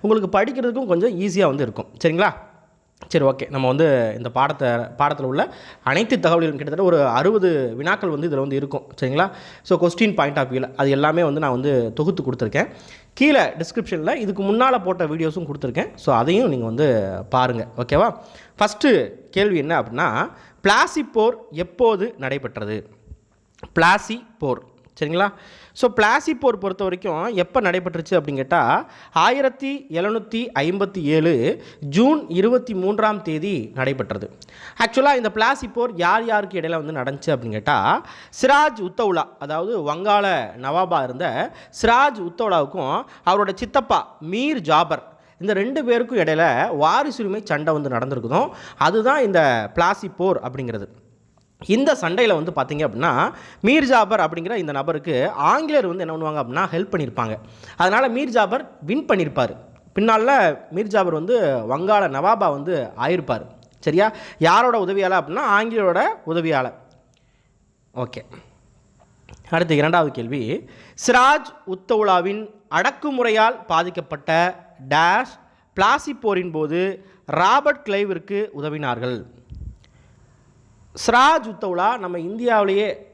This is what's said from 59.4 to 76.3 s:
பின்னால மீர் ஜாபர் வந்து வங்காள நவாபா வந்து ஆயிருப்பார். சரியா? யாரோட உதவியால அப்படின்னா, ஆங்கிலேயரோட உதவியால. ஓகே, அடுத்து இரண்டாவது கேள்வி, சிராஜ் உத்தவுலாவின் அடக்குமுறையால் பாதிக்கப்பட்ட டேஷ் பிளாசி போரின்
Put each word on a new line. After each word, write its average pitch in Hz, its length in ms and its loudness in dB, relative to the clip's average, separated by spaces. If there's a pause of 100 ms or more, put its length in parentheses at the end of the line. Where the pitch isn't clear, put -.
பின்னால 220 640 4 (120)
மீர் 190 160 -4
ஜாபர் 196 240 2
வந்து 160 560 0
வங்காள 185 420 2
நவாபா 165 300 0
வந்து 147 600 -2
ஆயிருப்பார். 139 480 -2 (340)
சரியா? 190 320 2 (260)
யாரோட 214 460 4
உதவியால 190 280 0
அப்படின்னா, 170 280 -2 (100)
ஆங்கிலேயரோட 208 520 2 (240)
உதவியால. 160 460 0 (1200)
ஓகே, 123 300 -8 (1300)
அடுத்து 165 260 2
இரண்டாவது 156 340 2
கேள்வி, 127 580 -6 (380)
சிராஜ் 262 460 4 (140)
உத்தவுலாவின் 196 840 0 (200)
அடக்குமுறையால் 233 960 0
பாதிக்கப்பட்ட 170 920 -2 (280)
டேஷ் 170 500 2 (420)
பிளாசி 247 400 0
போரின் 185 300 -2